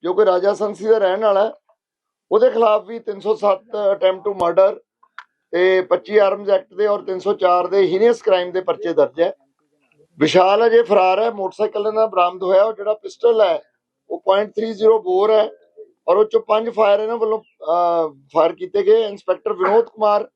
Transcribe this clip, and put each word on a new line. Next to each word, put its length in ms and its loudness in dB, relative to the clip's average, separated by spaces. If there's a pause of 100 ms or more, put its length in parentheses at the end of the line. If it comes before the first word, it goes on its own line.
ਜੋ 120 -4
ਕਿ 100 2
ਰਾਜਾ 300 0
ਸੰਸੀ 300 -6
ਦਾ 140 2
ਰਹਿਣ 220 0
ਵਾਲਾ 260 2
ਹੈ, 60 -6 (800)
ਉਹਦੇ 180 4
ਖਿਲਾਫ 340 0
ਵੀ 140 -14
ਤਿੰਨ 220 -12
ਸੌ 140 -2
ਸੱਤ 280 -2 (300)
attempt 360 -2
to 160 -6
murder 320 2 (760)
ਤੇ 300 2
ਪੱਚੀ 380 -2
ਆਰਮਜ਼ 320 0
ਐਕਟ 240 -2
ਦੇ 120 -2
ਔਰ 160 -2
ਤਿੰਨ 160 -8
ਸੌ 160 -4
ਚਾਰ 320 0
ਦੇ 140 0
ਹੀਨੀਅਸ 420 0
ਕ੍ਰਾਈਮ 280 0
ਦੇ 100 -4
ਪਰਚੇ 320 -4
ਦਰਜ 280 0
ਹੈ। 120 0 (880)
ਵਿਸ਼ਾਲ 480 2
ਅਜੇ 160 4
ਫਰਾਰ 400 2
ਹੈ। 80 -2
ਮੋਟਰਸਾਈਕਲ 500 -6
ਇਹਨਾਂ 120 -4
ਦਾ 140 0
ਬਰਾਮਦ 360 -2
ਹੋਇਆ, 220 2
ਉਹ 80 -4
ਜਿਹੜਾ 220 -4
ਪਿਸਟਲ 460 -2
ਹੈ 220 2 (480)
ਉਹ 100 -8
ਪੁਆਇੰਟ 300 0
ਥ੍ਰੀ 220 -6
ਜ਼ੀਰੋ 260 2
ਬੋਰ 320 0
ਹੈ 200 2 (580)
ਔਰ 80 2
ਉਹ 80 4
'ਚੋਂ 160 -2
ਪੰਜ 300 -2
ਫਾਇਰ 300 2
ਇਹਨਾਂ 160 -6
ਵੱਲੋਂ, 220 -4
ਅਹ, 760 -4 (200)
ਫਾਇਰ 180 2
ਕੀਤੇ 300 -6
ਗਏ। 260 2
ਇੰਸਪੈਕਟਰ 440 -6
ਵਿਨੋਦ 320 0
ਕੁਮਾਰ 520 -2